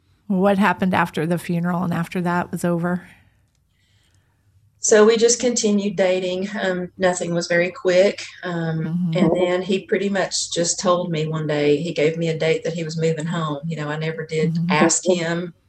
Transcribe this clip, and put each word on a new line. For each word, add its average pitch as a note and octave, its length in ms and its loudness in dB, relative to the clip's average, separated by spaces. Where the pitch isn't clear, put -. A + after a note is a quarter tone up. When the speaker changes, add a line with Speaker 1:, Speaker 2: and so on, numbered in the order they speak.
Speaker 1:
What G3 320 2
happened F#3 360 2
after E3+ 320 0
the E3+ 120 0
funeral F3 440 -2
and F3 120 -2
after E3+ 280 -4
that F3 280 -2
was F3+ 140 -6
over? F3 420 0
Speaker 2:
So G#3+ 220 6
we A3+ 140 6
just A#3 220 4
continued G#3 560 0
dating. F#3 520 0
Um, F3+ 380 -4
nothing F3+ 380 0
was E3+ 140 -2
very F3 220 2
quick. F#3 520 2
Um, E3 380 -4
Speaker 1:
Mm-hmm. E3 380 -2
Speaker 2:
and F3+ 180 4
then F3+ 260 0
he F#3+ 220 -2
pretty G3 240 0
much - 440 -4
just E3+ 280 -2
told F3+ 300 0
me D#3 160 -2
one D#3 200 -4
day, D3 300 2
he E3+ 160 -4
gave D#3+ 240 0
me E3 120 -2
a D#3 100 -2
date D#3+ 260 0
that E3 80 -4
he E3+ 120 -4
was D#3+ 140 -8
moving D#3+ 280 0
home. D#3+ 400 -4
You E3 100 -6
know, D3 140 -6
I D3+ 80 -6
never D#3+ 260 -6
did D#3 300 0
Speaker 1:
Mm-hmm. E3+ 160 -2
Speaker 2:
ask D#3 360 4
him E3+ 460 0